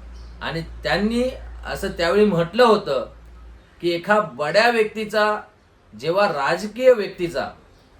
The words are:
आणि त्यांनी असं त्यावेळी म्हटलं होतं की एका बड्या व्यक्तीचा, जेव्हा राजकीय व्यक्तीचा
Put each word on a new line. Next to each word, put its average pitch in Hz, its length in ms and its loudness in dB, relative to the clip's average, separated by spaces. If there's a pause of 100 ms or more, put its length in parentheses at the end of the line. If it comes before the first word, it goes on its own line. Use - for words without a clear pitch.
(420)
आणि 147 200 -8 (220)
त्यांनी 208 400 0 (420)
असं 143 220 -6
त्यावेळी 185 380 2
म्हटलं 175 380 2
होतं 147 420 2 (760)
की 170 80 -2
एका 170 300 0 (140)
बड्या 165 360 2
व्यक्तीचा, 214 720 0 (540)
जेव्हा 170 340 0
राजकीय 190 680 2
व्यक्तीचा 175 540 -4 (520)